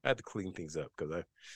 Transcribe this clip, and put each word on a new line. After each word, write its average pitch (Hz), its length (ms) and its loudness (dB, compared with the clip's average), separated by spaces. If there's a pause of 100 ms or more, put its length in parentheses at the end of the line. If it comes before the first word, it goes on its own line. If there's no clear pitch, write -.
I 135 40 6
have 135 100 8
to - 60 -12
clean 95 280 -2
things 80 240 -6
up 76 220 -2
'cause 78 140 -2
I, 85 120 -2 (320)